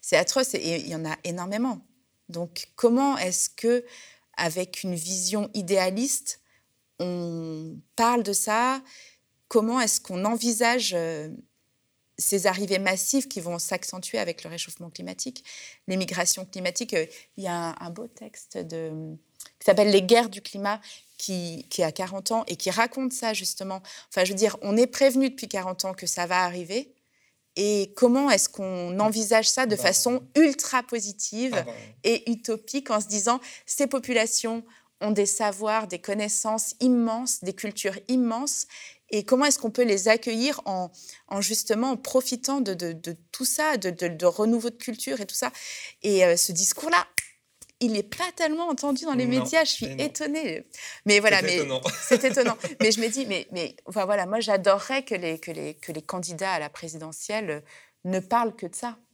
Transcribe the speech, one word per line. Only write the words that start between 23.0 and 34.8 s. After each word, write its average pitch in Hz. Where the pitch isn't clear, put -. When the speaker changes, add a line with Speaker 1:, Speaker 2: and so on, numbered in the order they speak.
Speaker 1:
ça, 220
justement. 190
Enfin, 185
je 185
veux 196
dire, 208
on 202
est 247
prévenu 269
depuis 262
quarante 185
ans 190
que 185
ça 175
va 180
arriver. 180
Et 202
comment 254
est-ce 202
qu'on 185
envisage 220
ça 262
de 214
Speaker 2:
Ben -
Speaker 1:
façon 254
ultra 277
positive 226
Speaker 2:
Ah 180
ben 123
Speaker 1:
et 233
utopique 233
en 214
se 214
disant, 233
ces -
populations 233